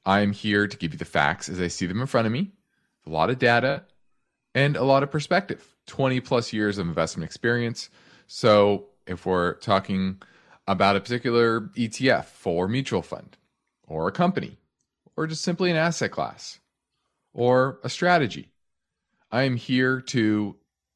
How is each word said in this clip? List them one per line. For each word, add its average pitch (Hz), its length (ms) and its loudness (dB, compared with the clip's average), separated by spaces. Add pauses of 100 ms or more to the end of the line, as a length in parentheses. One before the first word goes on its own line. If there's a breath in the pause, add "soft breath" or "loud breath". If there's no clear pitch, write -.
I 98 140 4
am 101 140 2
here 104 340 2
to 101 100 -12
give 80 160 -6
you - 60 -14
the 85 60 -8
facts 76 440 0
as 90 100 -6
I 90 80 -2
see 87 200 -4
them 92 120 -4
in 131 60 -4
front 113 220 0
of 110 40 0
me, 170 200 -4 (560)
a - 20 -14
lot 80 220 0
of 127 80 -4
data, 127 460 2 (680)
and 139 220 2
a - 80 -2
lot 135 180 6
of 143 80 -2
perspective, - 680 -4 (120)
twenty 131 320 0
plus 120 340 -2
years 104 240 0
of 90 100 -2
investment 80 380 -2
experience. 117 640 -4 (380 soft breath)
So 104 640 4 (180)
if 90 180 -10
we're 90 300 0
talking 95 680 -2 (460 loud breath)
about 98 280 4
a 196 60 0
particular 117 760 0
E 117 120 -2
T 127 240 0
F - 340 -4
or 90 220 0
mutual 117 340 -2
fund - 340 -16 (520)
or 80 200 -4
a 101 40 -2
company - 480 -2 (560)
or 156 100 -4
just 160 160 -8
simply 180 300 -2
an 165 60 2
asset 160 340 0
class - 480 -8 (760)
or 127 500 2
a 131 60 -8
strategy, 151 600 0 (800)
I 123 120 0
am 127 120 0
here 127 460 0
to 107 540 0 (400)